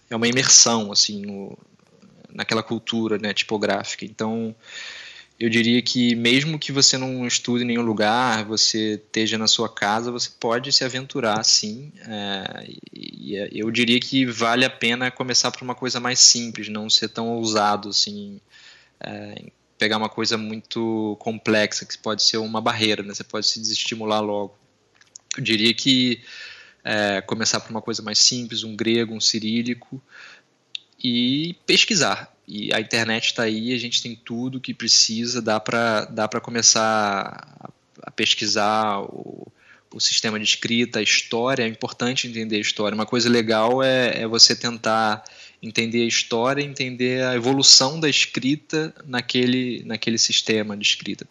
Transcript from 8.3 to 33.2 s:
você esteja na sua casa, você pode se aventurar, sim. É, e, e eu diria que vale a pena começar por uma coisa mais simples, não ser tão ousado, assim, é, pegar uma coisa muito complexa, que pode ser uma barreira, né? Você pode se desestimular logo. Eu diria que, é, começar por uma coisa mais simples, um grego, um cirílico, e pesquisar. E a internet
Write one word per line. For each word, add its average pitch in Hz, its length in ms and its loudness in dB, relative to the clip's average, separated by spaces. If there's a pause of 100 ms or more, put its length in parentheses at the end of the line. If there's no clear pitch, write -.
você 107 520 0
esteja 110 420 -2
na 110 100 0
sua 110 220 2
casa, 113 420 0
você 120 260 -6
pode 127 360 0
se - 100 4
aventurar, 127 640 -2
sim. 120 480 0 (120)
É, 101 600 -8 (280)
e, - 400 -12 (200)
e - 60 -8
eu 113 120 -2
diria 120 280 2
que 135 260 0
vale 120 400 2
a 131 40 0
pena 123 400 -2
começar 123 420 0
por - 100 -14
uma 123 140 -6
coisa 123 260 -4
mais 123 180 0
simples, 110 480 2
não 107 220 -8
ser - 180 2
tão 117 220 -4
ousado, 104 600 0
assim, 101 520 -4 (580)
é, 104 420 -12 (360)
pegar 107 200 2
uma 110 120 -2
coisa 113 280 -2
muito 110 840 -4
complexa, 107 680 0
que - 120 -12
pode 107 260 -2
ser - 140 2
uma 110 220 -2
barreira, 110 440 0
né? 101 100 -12
Você 101 100 -10
pode 107 240 -4
se - 120 -2
desestimular 110 600 -2
logo. 101 360 -4 (800)
Eu 139 60 -6
diria 113 300 2
que, 127 480 2 (600)
é, 104 380 0
começar 110 380 -2
por - 100 -12
uma 110 120 -6
coisa 110 200 -6
mais 107 160 -4
simples, 117 460 0
um 110 120 -10
grego, 113 380 0
um 107 80 -8
cirílico, 117 800 -2 (1000)
e 127 540 0 (100)
pesquisar. - 680 2 (140)
E 104 260 -6
a 110 60 2
internet 113 540 0